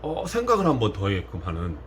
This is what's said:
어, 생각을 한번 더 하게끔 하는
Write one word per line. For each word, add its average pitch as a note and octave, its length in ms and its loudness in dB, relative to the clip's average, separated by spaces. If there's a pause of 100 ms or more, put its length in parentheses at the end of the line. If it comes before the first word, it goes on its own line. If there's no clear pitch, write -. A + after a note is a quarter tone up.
어, D#3 260 -4
생각을 A#3 380 2
한번 A#2+ 280 4
더 G2 120 -2
하게끔 F#2 380 -2
하는 E2+ 440 -4